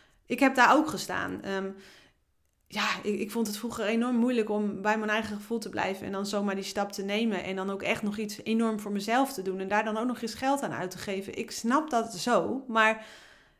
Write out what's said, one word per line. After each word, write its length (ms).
ik 140
heb 140
daar 220
ook 120
gestaan. 540
Ehm, 280
ja, 180
ik, 180
ik 100
vond 160
het 100
vroeger 280
enorm 320
moeilijk 340
om 320
bij 160
mijn 120
eigen 260
gevoel 220
te 100
blijven 380
en 60
dan 140
zomaar 280
die 100
stap 280
te 100
nemen 420
en 120
dan 140
ook 120
echt 200
nog 140
iets 280
enorm 360
voor 120
mezelf 400
te 100
doen 180
en 80
daar 160
dan 120
ook 100
nog 160
eens 120
geld 280
aan 100
uit 180
te 80
geven. 400
Ik 120
snap 400
dat 240
zo, 540
maar 380